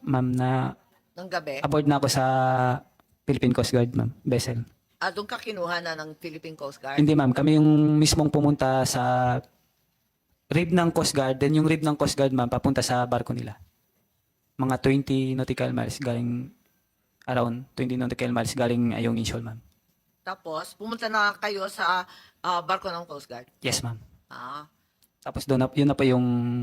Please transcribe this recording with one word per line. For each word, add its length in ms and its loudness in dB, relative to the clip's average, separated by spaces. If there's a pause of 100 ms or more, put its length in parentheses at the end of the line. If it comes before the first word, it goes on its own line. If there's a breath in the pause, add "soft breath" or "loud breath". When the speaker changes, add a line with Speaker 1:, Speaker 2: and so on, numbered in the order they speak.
Speaker 1:
ma'am, 280 0
na 420 0 (420)
Speaker 2:
Ng 140 -14
gabi? 320 -6
Speaker 1:
aboard 260 0
na 140 4
ako 80 2
sa 160 2 (1000)
Philippine 300 0
Coast 200 0
Guard, 200 2
ma'am, 200 -2 (120)
vessel. 400 -2 (340)
Speaker 2:
Ah, 120 -4
doon 160 -8
ka 100 -10
kinuha 460 -6
na 140 -6
ng 200 -12
Philippine 400 -14
Coast 240 -12
Guard? 160 -10
Speaker 1:
Hindi, 160 4
ma'am. 200 4
Kami 260 4
yung 100 6 (300)
mismong 320 4
pumunta 540 2
sa 520 0 (1120)
rib 220 0
ng 220 4
Coast 200 0
Guard. 240 0
Then 220 2
yung 80 4
rib 160 2
ng 140 0
Coast 180 0
Guard, 180 2
ma'am, 160 2
papunta 320 0
sa 240 0
barko 280 -2
nila. 280 -8 (960)
Mga 220 -2
twenty 560 0
nautical 380 -4
miles 260 -4
galing, 560 -4 (720)
around 480 -2
twenty 240 -4
nautical 320 -2
miles 240 -2
galing 400 2
Ayong 240 -2
Inshol, 240 -4
ma'am. 160 -12 (640)
Speaker 2:
Tapos, 560 -10
pumunta 320 -8
na 240 2
kayo 320 -6
sa, 400 -2 (340 loud breath)
ah, 220 -2
barko 320 -4
ng 160 -10
Coast 160 -14
Guard? 320 -16
Speaker 1:
Yes, 240 -2
ma'am. 160 -6 (320)
Speaker 2:
Ah. 400 -14 (500)
Speaker 1:
Tapos 240 -10
doon 160 2
na, 140 2
yun 160 4
na 80 0
po 80 2
yung 180 4 (400)